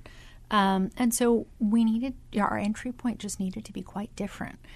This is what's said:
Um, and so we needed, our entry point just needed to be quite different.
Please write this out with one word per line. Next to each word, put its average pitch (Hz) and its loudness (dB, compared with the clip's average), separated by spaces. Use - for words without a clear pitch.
Um, 196 4
and 247 2
so 240 2
we 226 4
needed, 233 2
our 214 2
entry 214 -2
point 240 -4
just 202 -8
needed 190 -4
to 202 -16
be 190 -8
quite 208 -10
different. - -8